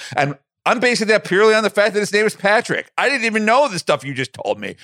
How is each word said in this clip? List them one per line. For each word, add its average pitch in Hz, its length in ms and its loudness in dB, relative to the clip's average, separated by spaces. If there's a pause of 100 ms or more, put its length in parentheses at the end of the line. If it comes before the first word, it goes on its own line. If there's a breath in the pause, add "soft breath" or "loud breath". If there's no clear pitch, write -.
(180 loud breath)
And 143 180 0 (320)
I'm 220 120 2
basing 220 300 0
that 214 160 2
purely 214 280 4
on 220 80 2
the 214 80 0
fact 208 240 0
that 208 60 -2
his 202 120 -4
name 208 140 2
is 208 100 -2
Patrick. 202 640 -2
I 190 100 0
didn't 254 180 -2
even 214 200 -2
know 269 220 4
the 185 100 -6
stuff 151 260 -2
you 139 120 -10
just 127 180 -6
told 104 260 -6
me, 98 240 -10